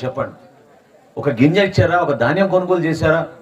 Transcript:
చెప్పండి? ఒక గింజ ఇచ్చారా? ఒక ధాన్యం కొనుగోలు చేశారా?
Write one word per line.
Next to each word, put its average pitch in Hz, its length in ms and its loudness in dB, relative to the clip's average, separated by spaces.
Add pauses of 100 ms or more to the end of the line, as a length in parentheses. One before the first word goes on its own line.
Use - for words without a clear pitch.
చెప్పండి? 123 280 -8 (840)
ఒక 139 120 -2
గింజ 139 280 4
ఇచ్చారా? 185 400 2
ఒక 165 140 0
ధాన్యం 143 360 0
కొనుగోలు 180 320 0
చేశారా? 160 480 0 (140)